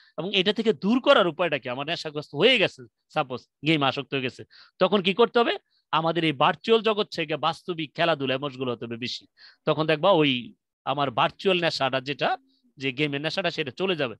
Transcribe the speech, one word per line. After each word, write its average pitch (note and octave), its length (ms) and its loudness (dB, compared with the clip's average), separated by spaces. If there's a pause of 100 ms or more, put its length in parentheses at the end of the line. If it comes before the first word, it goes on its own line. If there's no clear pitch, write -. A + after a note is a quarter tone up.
(180)
এবং F#3+ 160 -4
এটা G3 180 2
থেকে G#3+ 200 0
দূর G#3+ 280 0
করার B3+ 260 6
উপায়টা D#3+ 320 -2
কি? A#2+ 100 -10
আমার C3 180 -6
নেশাগ্রস্ত D3+ 480 -8
হয়ে A3 240 4
গেছে, D#3 240 0 (260)
সাপোজ C3 320 -4 (260)
গেম D#3 160 2
আসক্ত C3+ 320 -2
হয়ে C3+ 80 -4
গেছে, B2 200 -8 (360)
তখন F#3 240 4
কি F#3+ 120 2
করতে A#3 240 4
হবে? C#4+ 200 2 (340)
আমাদের E3 320 0
এই D#3+ 80 2
ভার্চুয়াল E3 500 2
জগৎ G#3 340 0
থেকে D#3 200 -4
বাস্তবিক D#3+ 580 -6
খেলাধুলায় C#3 440 0
মশগুল C3 320 -6
হতে A#2 140 -6
হবে A#2+ 120 -8
বেশি। A#2 280 -8 (400)
তখন D#3 220 0
দেখবা D#3 240 2
ওই C#3+ 440 2 (300)
আমার C3+ 260 -2
ভার্চুয়াল E3 500 0
নেশাটা C3+ 400 0
যেটা, C#3+ 360 -2 (400)
যে C3+ 160 -4
গেমের C#3+ 280 -2
নেশাটা, E3 300 -4
সেটা D#3 200 -6
চলে F#3 260 -4
যাবে। C3 240 -4